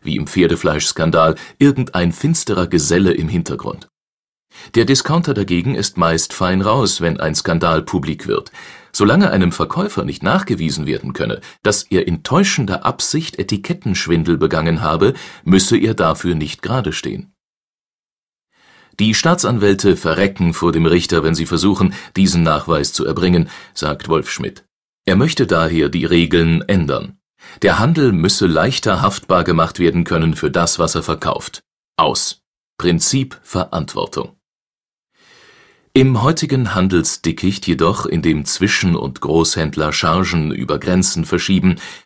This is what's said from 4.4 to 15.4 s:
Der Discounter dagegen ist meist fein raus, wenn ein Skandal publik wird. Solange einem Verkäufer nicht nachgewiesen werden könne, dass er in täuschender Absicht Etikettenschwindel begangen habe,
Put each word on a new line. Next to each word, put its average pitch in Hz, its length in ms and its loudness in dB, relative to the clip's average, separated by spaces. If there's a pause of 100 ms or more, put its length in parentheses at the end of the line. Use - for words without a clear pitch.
Der 113 120 4
Discounter 143 500 0
dagegen 92 400 0
ist - 220 -6
meist 82 360 0
fein 95 280 0
raus, 107 380 0
wenn 85 200 -2
ein 78 160 -2
Skandal 82 480 0
publik 76 420 -4
wird. - 260 -4 (400)
Solange 139 380 4
einem 90 220 2
Verkäufer - 520 -4
nicht - 200 -8
nachgewiesen 80 640 -2
werden 65 260 -6
könne, - 280 -6 (200)
dass - 220 0
er 90 240 0
in 82 160 -4
täuschender 131 600 0
Absicht - 540 -4
Etikettenschwindel 85 1040 -2
begangen 80 420 0
habe, 82 320 2 (300)